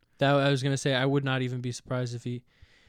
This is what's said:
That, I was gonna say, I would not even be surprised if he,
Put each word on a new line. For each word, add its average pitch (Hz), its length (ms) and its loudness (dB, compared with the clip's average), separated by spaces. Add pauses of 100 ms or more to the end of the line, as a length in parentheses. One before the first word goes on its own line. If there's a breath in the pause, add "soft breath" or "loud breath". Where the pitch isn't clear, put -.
(180)
That, 139 180 4
I 139 140 4
was 139 140 2
gonna 139 140 0
say, 135 180 0
I 127 100 2
would 139 180 2
not 131 180 0
even 127 200 -4
be 123 100 -6
surprised 123 420 -6
if 117 120 -10
he, 120 180 -8 (460 soft breath)